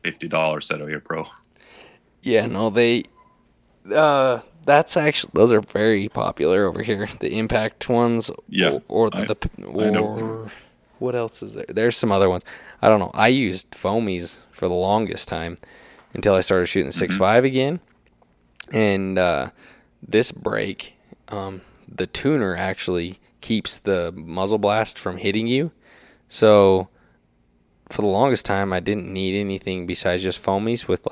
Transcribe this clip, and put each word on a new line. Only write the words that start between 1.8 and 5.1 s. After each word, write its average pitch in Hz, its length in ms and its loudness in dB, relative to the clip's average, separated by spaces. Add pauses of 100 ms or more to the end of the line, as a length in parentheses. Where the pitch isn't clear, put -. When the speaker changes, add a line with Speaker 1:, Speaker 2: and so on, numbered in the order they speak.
Speaker 2:
Yeah, 113 240 2
no, 113 220 -2
they, 117 360 2 (920)
uh, 139 460 4 (260)
that's 147 320 4
actually, 151 360 0